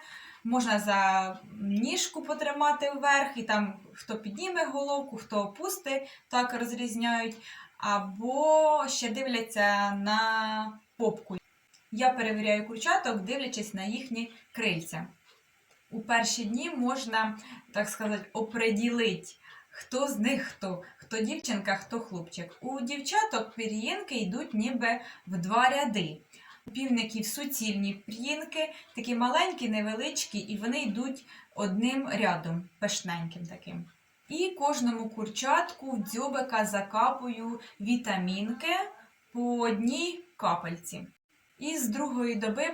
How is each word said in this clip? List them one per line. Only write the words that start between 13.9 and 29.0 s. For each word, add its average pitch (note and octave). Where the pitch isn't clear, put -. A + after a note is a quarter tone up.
крильця. F3
У A3
перші A#3
дні B3
можна, A3+
так G#3
сказати, G#3
оприділити, A3+
хто -
з G#3+
них B3
хто. F3+
Хто -
дівчинка, A3
хто A#3
хлопчик. F3
У C4+
дівчаток C#4
пір'їнки A3+
йдуть A3
ніби A#3
в F#3
два A3
ряди. G#3
У -
півників A#3
суцільні G3+
пір'їнки, D4+
такі A#3+